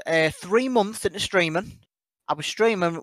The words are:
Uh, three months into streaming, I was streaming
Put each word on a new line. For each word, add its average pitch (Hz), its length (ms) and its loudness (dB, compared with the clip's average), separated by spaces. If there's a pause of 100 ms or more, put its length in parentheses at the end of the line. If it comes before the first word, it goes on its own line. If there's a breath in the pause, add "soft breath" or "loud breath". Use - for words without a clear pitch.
Uh, 160 240 2
three 220 380 0
months 220 360 0
into 185 140 -2
streaming, 175 600 0 (500)
I 151 40 2
was 147 120 -6
streaming 185 580 0